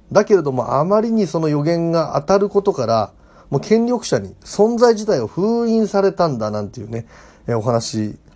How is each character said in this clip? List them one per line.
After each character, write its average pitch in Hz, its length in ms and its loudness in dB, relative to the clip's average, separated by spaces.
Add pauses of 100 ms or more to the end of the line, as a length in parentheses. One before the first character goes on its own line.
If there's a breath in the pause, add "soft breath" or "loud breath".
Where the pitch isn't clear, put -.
(120)
だ 196 120 4
け 214 100 4
れ 180 80 4
ど 143 100 -2
も、 123 240 -2
あ 143 80 2
ま 202 180 2
り 233 80 -4
に 220 160 0
そ 165 140 -4
の 160 80 0
予 147 140 0
言 170 280 0
が 165 240 -2
当 143 80 -2
た 196 160 2
る 202 100 0
こ 202 140 0
と 196 100 0
か 120 140 -4
ら、 110 260 0 (380 soft breath)
も 139 80 0
う - 20 -2
権 226 260 2
力 240 200 -4
者 127 120 0
に 95 160 -10 (100)
存 226 340 0
在 233 140 6
自 214 140 -6
体 180 140 0
を 110 60 -2
封 226 420 -2
印 226 180 2
さ 196 160 0
れ 190 100 2
た 170 160 0
ん 131 100 -4
だ 107 120 -4
な 107 100 -4
ん 101 80 -6
て 110 120 -14
い 101 40 -12
う 107 60 -14
ね、 113 160 -8 (400 loud breath)
え 120 60 -2
ー、 117 60 0
お 107 40 -2
話 110 560 -2 (180)